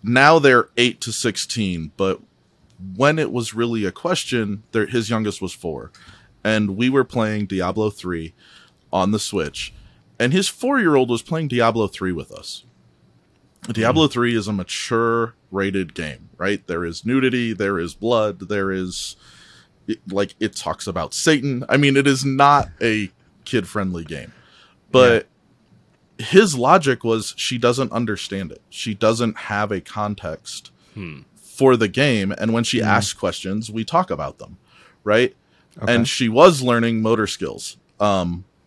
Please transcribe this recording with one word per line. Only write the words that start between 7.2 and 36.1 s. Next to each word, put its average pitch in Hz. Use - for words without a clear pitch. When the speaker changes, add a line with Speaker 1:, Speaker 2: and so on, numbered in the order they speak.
Speaker 1:
Diablo 95
three 82
on 92
the 107
Switch, -
and 123
his 190
four-year-old 170
was 117
playing 160
Diablo 117
three 92
with -
us. -
Diablo 123
Speaker 2:
Mm. -
Speaker 1:
three 120
is 104
a 107
mature 113
rated 95
game, 73
right? 101
There 87
is 85
nudity, 123
there 98
is 85
blood, 104
there 98
is, 92
it, 107
like, 98
it 107
talks -
about 85
Satan. 135
I 120
mean, 139
it 139
is 135
not 139
a 107
kid-friendly 92
game, 76
but 123
Speaker 2:
Yeah. 117
Speaker 1:
his 180
logic 139
was 113
she -
doesn't 123
understand 101
it. -
She -
doesn't 113
have 104
a 92
context -
Speaker 3:
Hmm. 82
Speaker 1:
for 131
the 110
game, 110
and 113
when 117
she 117
Speaker 2:
Mm. -
Speaker 1:
asks 101
questions, 101
we 110
talk 175
about 73
them, -
right? 117
Speaker 2:
Okay. 117
Speaker 1:
And 117
she 123